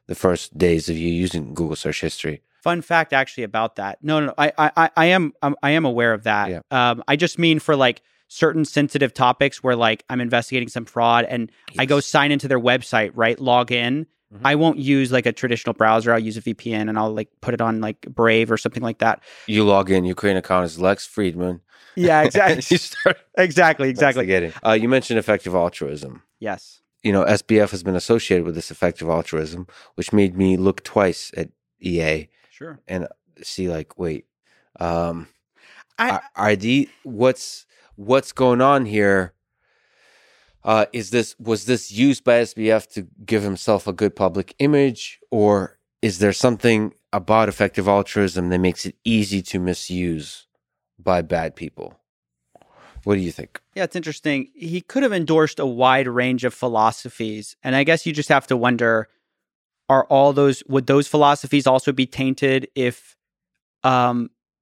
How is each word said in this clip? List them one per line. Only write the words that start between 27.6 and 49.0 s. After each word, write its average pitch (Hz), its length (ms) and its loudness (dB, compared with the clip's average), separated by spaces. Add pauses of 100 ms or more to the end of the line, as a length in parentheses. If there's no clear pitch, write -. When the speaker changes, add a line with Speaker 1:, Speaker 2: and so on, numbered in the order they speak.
Speaker 1:
has 90 100 -8
been 92 140 -2
associated 90 500 0
with 82 80 -6
this 85 160 -10
effective 82 400 -4
altruism, 82 560 -6 (300)
which - 180 -6
made 98 240 2
me 95 200 4
look 92 260 0
twice - 520 -2
at 78 140 -8 (340)
E 85 200 -2
A 78 260 -4 (200)
Speaker 2:
Sure. 147 380 -20
Speaker 1:
and 92 200 -6 (340)
see, - 260 -8
like, 80 300 -8
wait, 82 280 -8 (540)
um, 85 480 -4 (720)
Speaker 2:
I 240 140 -2
Speaker 1:
are, - 120 -6 (120)
are 107 200 0
the, 120 320 0 (140)
what's, 127 640 -4 (300)
what's 117 360 0
going 123 300 2
on 135 240 4
here? 101 480 0 (1300)
Uh, 110 300 2
is 107 160 -8
this, 113 300 -2
was 110 260 -4
this 120 260 -2
used 123 320 2
by 113 120 6
S 117 180 0
B 110 160 -2
F 110 200 2
to 92 180 -12 (180)
give 107 160 0
himself 101 460 0
a 101 60 -2
good 98 220 -2
public 95 440 -2
image, 139 600 0 (120)
or 104 480 2 (240)
is 95 160 -2
there 101 140 4
something 110 600 2 (180)
about 104 380 2
effective 98 400 -2
altruism 98 600 0
that 90 100 2
makes 90 260 0
it 95 180 -12